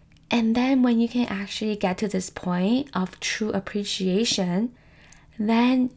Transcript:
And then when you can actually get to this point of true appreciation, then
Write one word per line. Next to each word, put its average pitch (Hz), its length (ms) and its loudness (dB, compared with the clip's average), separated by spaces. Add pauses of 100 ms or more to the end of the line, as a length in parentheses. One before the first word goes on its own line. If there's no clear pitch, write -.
(300)
And 226 240 2
then 254 280 2
when 240 180 4
you 233 80 2
can 240 180 0
actually 202 480 -4
get 185 240 -2
to 214 100 -2
this 185 220 -4
point 190 640 -2
of 185 240 -4
true - 320 -4
appreciation, 196 1200 -2 (640)
then 247 580 2